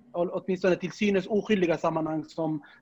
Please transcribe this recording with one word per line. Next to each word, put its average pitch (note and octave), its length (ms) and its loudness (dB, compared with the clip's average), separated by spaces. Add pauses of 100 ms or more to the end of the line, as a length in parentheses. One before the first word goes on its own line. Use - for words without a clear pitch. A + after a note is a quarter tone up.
(120)
å-, F3 320 -2
åtminstone F3+ 320 2
till E3+ 160 -6
synes G3 340 0
oskyldiga F#3+ 520 2
sammanhang, D#3+ 460 -2
som D#3 380 -4 (200)